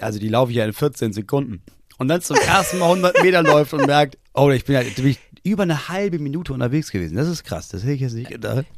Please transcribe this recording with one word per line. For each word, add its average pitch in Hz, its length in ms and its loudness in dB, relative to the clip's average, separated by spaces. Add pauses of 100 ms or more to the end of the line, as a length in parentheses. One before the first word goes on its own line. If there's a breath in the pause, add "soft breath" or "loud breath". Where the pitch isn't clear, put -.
also 107 180 -6
die 107 80 -4
laufe 120 240 2
ich 117 60 -2
ja 110 80 2
in 107 80 -2
vierzehn 123 400 -2
Sekunden.“ 107 500 -4 (340)
Und 131 120 -2
dann 175 120 2
zum - 160 -2
ersten 185 420 2
Mal 170 100 4
hundert 180 340 4
Meter 180 180 4
läuft 151 320 4
und 139 120 0
merkt, 143 320 2 (160)
„Oh, 139 180 4
ich 127 140 0
bin 143 100 0
ja, 127 60 2
bin 120 260 -2
ich 139 120 0 (240)
über 202 200 0
eine 156 240 -2
halbe 180 320 -4
Minute 147 340 -6
unterwegs 127 380 -2
gewesen. 85 240 -4
Das 139 140 0
ist 165 160 -8
krass, - 240 -10
das 95 140 -8
hätte 139 100 -2
ich 131 80 -4
jetzt 127 140 -4
nicht 120 140 -10
gedacht.“ 113 360 -4 (120)